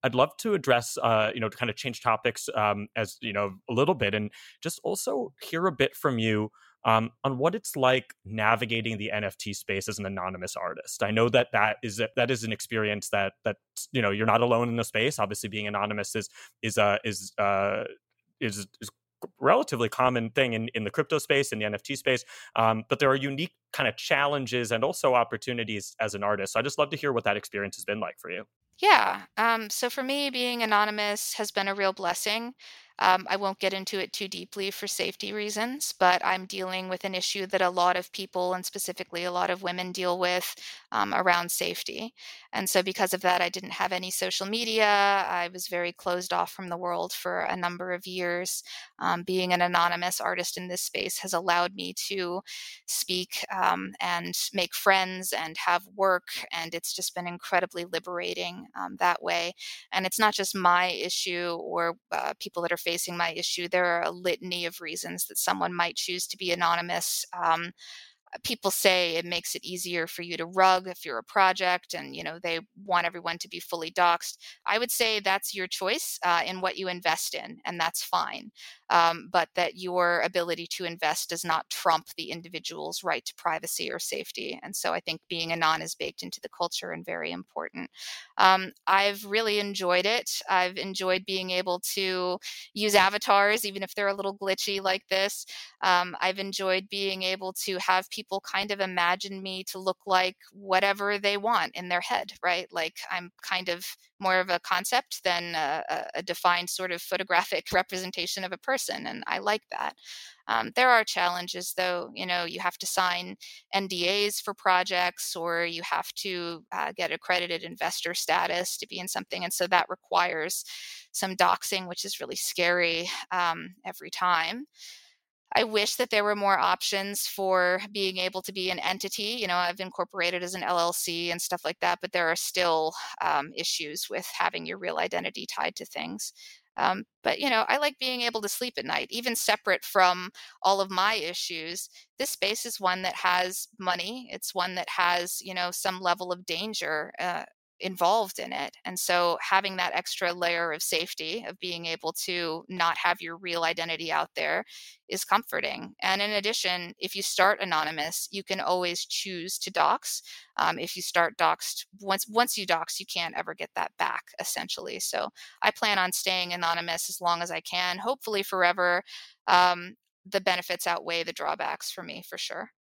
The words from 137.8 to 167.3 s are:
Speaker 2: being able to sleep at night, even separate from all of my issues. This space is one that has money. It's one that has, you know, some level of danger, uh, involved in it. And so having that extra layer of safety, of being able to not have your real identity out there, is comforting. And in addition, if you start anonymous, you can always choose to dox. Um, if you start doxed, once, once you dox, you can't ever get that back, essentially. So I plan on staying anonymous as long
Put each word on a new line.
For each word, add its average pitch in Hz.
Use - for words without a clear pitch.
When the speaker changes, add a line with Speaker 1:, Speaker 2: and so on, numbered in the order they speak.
Speaker 2:
being 254
able 233
to 202
sleep -
at 127
night, 143
even 240
separate -
from 180
all 196
of 190
my 190
issues. 170
This -
space 202
is 233
one 185
that 185
has 180
money. 185
It's -
one 185
that 180
has, 175
you 185
know, 180
some 185
level 180
of 180
danger, 165
uh, 175
involved 190
in -
it. -
And 185
so 175
having 196
that 180
extra 180
layer 170
of 156
safety, 170
of 170
being 170
able 165
to 170
not 170
have 175
your 170
real 170
identity 165
out 156
there, 156
is -
comforting. 196
And 190
in 208
addition, 190
if 180
you 196
start 196
anonymous, 156
you 196
can 190
always 180
choose 185
to -
dox. 170
Um, -
if 170
you 180
start 170
doxed, -
once, 196
once 233
you 202
dox, 165
you 196
can't 170
ever -
get -
that -
back, -
essentially. -
So -
I 214
plan 208
on 180
staying 180
anonymous 170
as 190
long 170